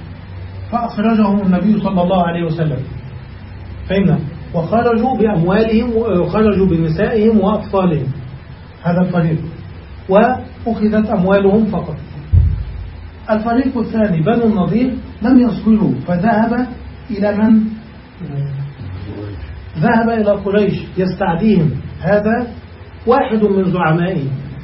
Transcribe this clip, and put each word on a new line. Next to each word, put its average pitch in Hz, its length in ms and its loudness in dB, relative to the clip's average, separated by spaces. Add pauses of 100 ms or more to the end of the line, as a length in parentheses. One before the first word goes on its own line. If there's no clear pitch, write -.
(720)
فأخرجهم 208 680 2
النبي 185 380 4
صلى 190 220 0
الله 175 260 2
عليه 170 180 -2
وسلم. 151 340 -2 (1080)
فهمنا؟ 180 300 2 (340)
وخرجوا 220 640 2
بأموالهم 220 800 2
وخرجوا 196 720 2
بنسائهم 202 720 2
وأطفالهم، 185 680 0 (760)
هذا 175 180 2
الفريق، 165 400 0 (680)
وأخذت 214 1000 2
أموالهم 196 560 4
فقط. - 320 -4 (1300)
الفريق 233 480 0
الثاني 196 440 0
بنو 233 240 2
النضير 196 480 2 (280)
لم 247 180 6
يصبروا، 208 540 2 (140)
فذهب 220 600 2 (420)
إلى 202 280 0
من؟ 220 220 6 (2250)
ذهب 226 320 4
إلى 208 220 2
قريش 196 500 0 (160)
يستعديهم، 185 760 2 (300)
هذا 214 460 0 (600)
واحد 226 360 2
من 190 280 2
زعمائه. 170 520 0 (400)